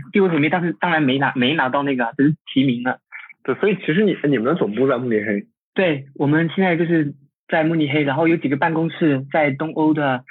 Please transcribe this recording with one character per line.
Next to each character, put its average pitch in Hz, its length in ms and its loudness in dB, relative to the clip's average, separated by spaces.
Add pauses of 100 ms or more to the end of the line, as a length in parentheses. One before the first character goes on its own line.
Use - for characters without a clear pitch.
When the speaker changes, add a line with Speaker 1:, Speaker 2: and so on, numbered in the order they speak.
(140)
Speaker 1:
《帝 208 60 4
国 190 100 4
毁 165 80 0
灭》 151 140 2
当 175 120 0
时 170 160 -2
当 180 120 -2
然 156 100 2
没 135 160 2
拿， 135 180 0
没 123 200 0
拿 131 120 0
到 143 140 -2
那 139 140 -2
个， 120 200 -4
只 139 120 4
是 156 80 2 (180)
提 135 100 2
名 123 200 0
了。 127 160 -4 (440)
Speaker 2:
对， 127 120 -2
所 196 140 0
以 196 80 0
其 - 160 -4
实 202 100 2
你， 190 120 2 (140)
你 135 80 2
们 110 80 -2
的 143 80 0
总 107 220 -2
部 127 120 0
在 131 100 2
慕 127 120 -4
尼 110 120 2
黑。 101 260 -4 (260)
Speaker 1:
对， 156 400 0
我 143 140 -2
们 160 280 2
现 190 80 2
在 175 140 2
就 170 80 0
是 160 300 0 (340)
在 160 140 2
慕 160 100 2
尼 151 160 0
黑， 151 140 0
然 139 120 0
后 165 120 2
有 165 100 2
几 156 100 -2
个 135 80 0
办 165 180 0
公 160 180 0
室 139 420 0
在 151 160 2
东 156 240 -6
欧 156 220 2
的。 135 360 -2